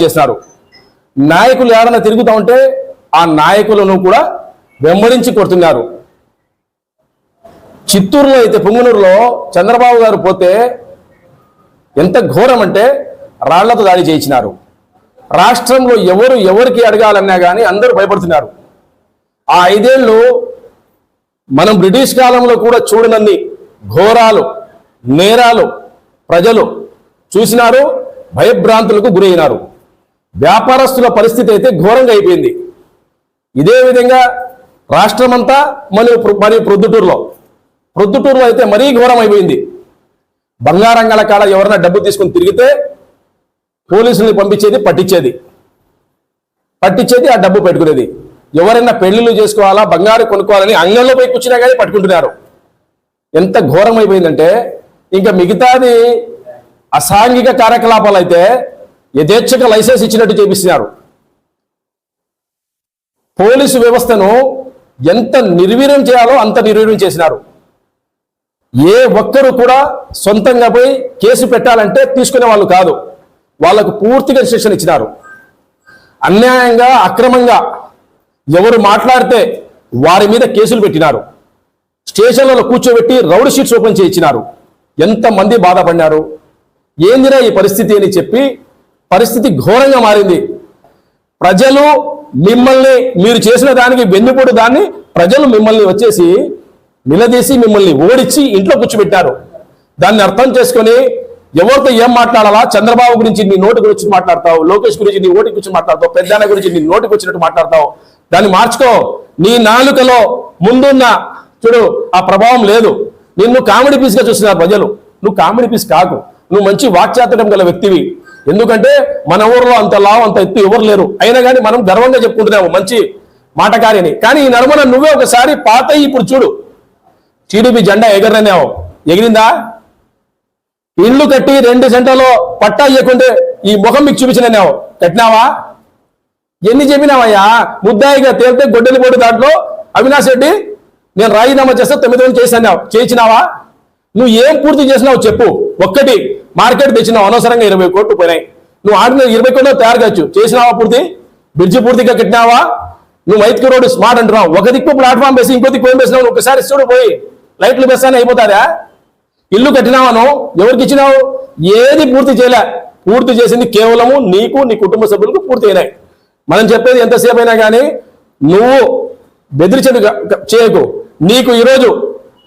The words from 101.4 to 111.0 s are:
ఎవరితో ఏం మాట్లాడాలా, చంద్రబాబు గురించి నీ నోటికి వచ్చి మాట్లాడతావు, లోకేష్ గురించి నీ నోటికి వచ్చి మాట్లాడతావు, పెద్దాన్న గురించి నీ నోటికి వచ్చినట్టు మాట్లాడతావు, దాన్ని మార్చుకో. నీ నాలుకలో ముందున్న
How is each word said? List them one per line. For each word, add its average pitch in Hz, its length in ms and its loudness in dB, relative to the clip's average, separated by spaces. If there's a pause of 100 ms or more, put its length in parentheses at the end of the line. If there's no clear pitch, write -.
ఎవరితో 269 280 2 (140)
ఏం 247 100 2
మాట్లాడాలా, 226 480 2 (120)
చంద్రబాబు 233 460 2
గురించి 220 240 -2
నీ 196 200 0
నోటికి 214 240 0
వచ్చి 208 220 -2
మాట్లాడతావు, 175 540 0
లోకేష్ 208 380 0
గురించి 196 180 -2
నీ 185 160 -2
నోటికి 160 240 -2
వచ్చి 190 140 -14
మాట్లాడతావు, 170 400 -2
పెద్దాన్న 208 380 -2
గురించి 190 220 -2
నీ 170 60 -2 (120)
నోటికి 208 220 -2
వచ్చినట్టు 208 320 -4
మాట్లాడతావు, 165 420 -2 (440)
దాన్ని 196 200 0
మార్చుకో. 233 400 0 (480)
నీ 202 180 0
నాలుకలో 247 640 2 (460)
ముందున్న 254 400 2 (580)